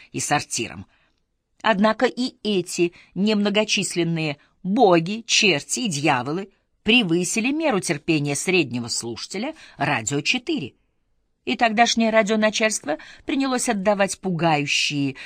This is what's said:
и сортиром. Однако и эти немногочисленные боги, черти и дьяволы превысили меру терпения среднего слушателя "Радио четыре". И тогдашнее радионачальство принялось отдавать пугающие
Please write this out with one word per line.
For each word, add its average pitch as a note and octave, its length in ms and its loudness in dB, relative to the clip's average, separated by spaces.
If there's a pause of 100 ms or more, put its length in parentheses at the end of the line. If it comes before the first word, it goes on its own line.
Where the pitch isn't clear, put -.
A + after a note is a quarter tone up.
(100)
и C3+ 80 -8
сортиром. A#2+ 680 -4 (760)
Однако G#3+ 440 2
и B3 360 -2
эти F3+ 500 0 (220)
немногочисленные F#3+ 1200 0 (260)
боги, F#3+ 600 4
черти - 560 0
и B3 80 -2
дьяволы C#3+ 640 -2 (320)
превысили G#3+ 680 2
меру D4 260 0
терпения D3 560 -2
среднего C3 540 -2
слушателя F#3+ 680 -8 (220)
"Радио C#3 440 -2
четыре". B3 540 -4 (680)
И B3+ 120 -4
тогдашнее A3+ 540 2
радионачальство A3 880 0 (280)
принялось C4 420 -2
отдавать G3+ 520 0
пугающие D3 1040 0